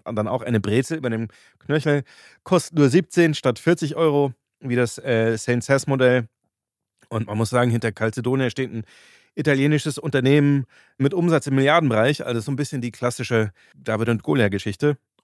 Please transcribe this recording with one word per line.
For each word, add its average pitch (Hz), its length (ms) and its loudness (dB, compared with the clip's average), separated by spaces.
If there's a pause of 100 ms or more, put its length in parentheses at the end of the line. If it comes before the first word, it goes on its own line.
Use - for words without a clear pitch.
dann 107 240 -4
auch 120 120 -4
eine 113 200 0
Brezel 120 360 -2
über 131 120 -6
dem 113 180 -6 (320)
Knöchel. 143 440 0 (400)
Kostet 165 360 0
nur 143 80 6
siebzehn 165 460 2
statt 123 260 -2
vierzig 160 380 -2
Euro, 143 340 2 (300)
wie 123 160 -2
das, 123 200 -2
äh, 113 380 0
Saint 120 300 -4
Sass 139 200 2
Modell. 127 440 2 (800)
Und 110 180 -4
man 104 100 -6
muss 110 120 0
sagen, 123 200 2
hinter 117 220 -2
Calzedonia 123 580 -2
steht 131 220 -6
ein 113 140 -10 (500)
italienisches 143 640 0
Unternehmen 139 680 2 (320)
mit 143 160 0
Umsatz 170 320 2
im 135 100 -2
Milliardenbereich, 135 680 2
also 117 140 -4
so 110 120 -6
ein 135 40 -4
bisschen 139 260 -6
die 120 100 -6
klassische 117 600 -2 (240)
David 110 340 -4
und 113 140 -2
Goliath-Geschichte. 113 760 0 (260)